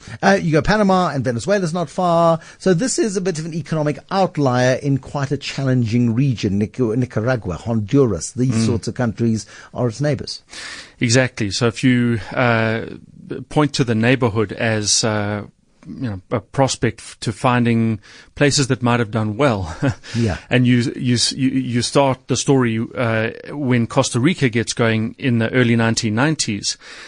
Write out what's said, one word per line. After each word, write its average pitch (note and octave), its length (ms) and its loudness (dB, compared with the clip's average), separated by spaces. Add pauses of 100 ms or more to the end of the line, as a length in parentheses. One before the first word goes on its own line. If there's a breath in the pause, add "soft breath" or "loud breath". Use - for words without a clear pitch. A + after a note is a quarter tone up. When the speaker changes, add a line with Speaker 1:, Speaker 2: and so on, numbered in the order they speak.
(220 loud breath)
Speaker 1:
Uh, G3 180 4
you E3 120 -2
go D3+ 100 4
Panama, F#3+ 520 2
and C3+ 100 -2
Venezuela's D#3 500 -2
not F3 160 -4
far. E3+ 520 2 (180 loud breath)
So F#3+ 140 2
this A3+ 260 -2
is G#3+ 160 0
a G3+ 60 -2
bit F3 180 -2
of D#3 60 -8
an E3 80 -10
economic D3+ 440 -2 (140)
outlier C3 720 2
in C#3 140 2
quite C#3 340 -4
a C#3+ 60 -2
challenging B2 760 2
region. A2+ 460 0
Nic-, - 180 -2
Nicaragua, A#2 760 0
Honduras, A2+ 800 0
these B2+ 200 0
Speaker 2:
Mm. A2+ 120 2
Speaker 1:
sorts A2 240 -2
of G#2 60 -8
countries A#2 500 -2 (280 loud breath)
are B2 140 0
its A#2 140 -4
neighbors. D3 400 -4 (580 loud breath)
Speaker 2:
Exactly. A#2+ 520 2
So A#2+ 160 0
if - 180 -4
you, A#2+ 340 2 (140)
uh, A2+ 480 0 (680)
point D3 240 2
to - 100 2
the A#2 120 0
neighborhood A2+ 560 2
as, G#2+ 520 -2
uh, G#2 380 -2 (460)
you - 220 -12
know, F#2+ 120 -10 (100)
a A#2+ 80 0
prospect - 600 -2
f-, - 180 -20
to - 140 -6
finding A#2 680 2 (360 loud breath)
places C#3+ 320 2
that B2 160 -2
might A#2+ 160 2
have A2 100 -2
done A2 260 -2
well. G#2 460 0
<laughs> - 340 -4
Speaker 1:
Yeah. A2 220 0 (100)
Speaker 2:
And B2+ 200 2
you, B2 280 2
you B2 200 0
s-, - 180 0
you, C3 160 0
you B2+ 320 -2
start C#3 460 0
the B2 100 -2
story, B2 420 2 (160)
uh, A2+ 360 -2 (180)
when B2 380 0
Costa B2+ 320 0
Rica D3 300 2
gets A2 240 -2
going A2 440 0
in A#2+ 220 0
the A2+ 120 0
early A#2+ 240 4
nineteen A2+ 380 0
nineties. A#2+ 640 -2 (300 loud breath)